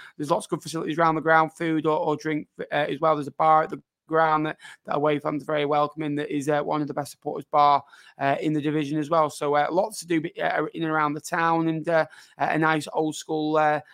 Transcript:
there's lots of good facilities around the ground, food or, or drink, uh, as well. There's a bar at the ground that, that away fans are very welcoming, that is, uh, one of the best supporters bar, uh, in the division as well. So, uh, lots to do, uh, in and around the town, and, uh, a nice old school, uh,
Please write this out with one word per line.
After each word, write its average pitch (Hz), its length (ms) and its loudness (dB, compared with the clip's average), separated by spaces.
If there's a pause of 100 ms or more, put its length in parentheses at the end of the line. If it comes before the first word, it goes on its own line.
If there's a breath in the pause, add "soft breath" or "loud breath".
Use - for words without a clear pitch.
(180 loud breath)
there's 147 120 -6
lots 175 160 0
of - 60 -10
good 156 100 -4
facilities 156 380 -4
around 160 160 4
the 160 60 -2
ground, 160 320 4
food 160 340 -2
or, 156 100 2
or 160 180 -2
drink, 151 340 -6 (100)
uh, - 120 -6
as 147 280 -2
well. 160 160 2
There's 143 120 -4
a 143 40 -10
bar 160 320 4
at - 80 -6
the 151 100 -10 (260)
ground 156 380 2
that, 156 120 -6 (280 loud breath)
that - 120 -4
away 151 220 2
fans 151 220 -4
are - 40 -16
very 151 180 0
welcoming, 147 520 0
that 147 200 -4
is, 143 140 -2
uh, 147 120 2
one 151 200 -2
of 143 80 -4
the 143 40 -10
best 139 180 -6
supporters - 380 -10
bar, 143 320 6 (380 loud breath)
uh, 139 220 2
in 160 100 0
the 151 80 0
division 151 400 -2
as 147 100 -6
well. 156 200 4
So, 147 260 -2
uh, 147 160 2
lots 208 300 -2
to 165 40 -16
do, 165 160 0 (220)
uh, 160 300 0
in 165 100 -6
and 160 80 -2
around 151 220 0
the 151 80 -8
town, 165 480 0
and, 160 180 -4
uh, 160 200 2 (300 loud breath)
a 147 200 0
nice 156 340 2
old 156 240 -2
school, 156 400 -4
uh, 151 240 2 (140 soft breath)